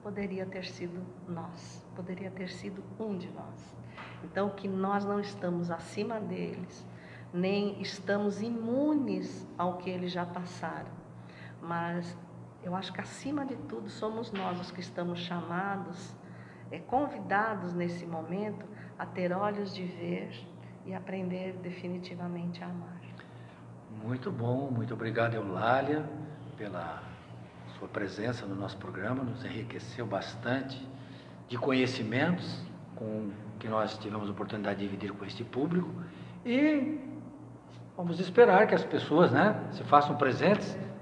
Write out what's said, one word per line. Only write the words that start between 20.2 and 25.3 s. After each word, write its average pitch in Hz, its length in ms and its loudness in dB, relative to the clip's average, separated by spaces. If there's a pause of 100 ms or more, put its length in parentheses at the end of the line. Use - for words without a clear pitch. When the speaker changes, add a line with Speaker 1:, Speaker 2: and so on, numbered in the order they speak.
Speaker 1:
e 190 60 -6
aprender 185 580 -4 (100)
definitivamente 175 1040 -6
a - 20 -6
amar. - 320 -8 (1040)
Speaker 2:
Muito 127 280 -4
bom, 127 400 0
muito 113 240 -2
obrigado, 113 400 2